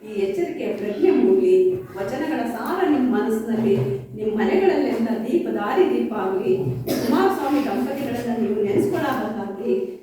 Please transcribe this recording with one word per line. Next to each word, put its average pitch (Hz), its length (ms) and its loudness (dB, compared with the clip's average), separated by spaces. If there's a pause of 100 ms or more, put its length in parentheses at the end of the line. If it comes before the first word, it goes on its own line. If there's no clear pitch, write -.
ಈ 220 40 -12 (140)
ಎಚ್ಚರಿಕೆಯ 220 440 -4 (100)
ಪ್ರಜ್ಞೆ 208 400 2
ಮೂಡಿ, 185 340 6 (440)
ವಚನಗಳ 254 440 -4 (140)
ಸಾರ 294 220 -4 (160)
ನಿಮ್ಮ 254 220 2
ಮನಸ್ಸಿನಲ್ಲಿ, 220 600 2 (420)
ನಿಮ್ಮ 214 220 -2
ಮನೆಗಳಲ್ಲೆಲ್ಲ 240 720 2 (160)
ದೀಪ, - 200 0 (140)
ದಾರಿ 254 320 2
ದೀಪ 240 220 0 (100)
ಆಗಲಿ. 190 300 0 (480)
ಕುಮಾರಸ್ವಾಮಿ 294 680 0
ದಂಪತಿಗಳನ್ನ 240 720 -4
ನೀವು 208 160 0 (100)
ನೆನೆಸ್ಕೊಳ್ಳೋದಕ್ಕಾಗಿ 220 1040 -2 (300)